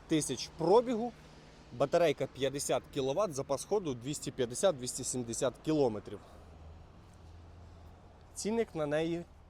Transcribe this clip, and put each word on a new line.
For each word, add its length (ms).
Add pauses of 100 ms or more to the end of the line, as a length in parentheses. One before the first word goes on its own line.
тисяч 500
пробігу, 540 (640)
батарейка 540
п'ятдесят 560 (100)
кіловат, 400
запас 320
ходу 280
двісті 380
п'ятдесят, 460
двісті 260
сімдесят 500 (120)
кілометрів. 540 (2250)
Цінник 400
на 100
неї 400 (240)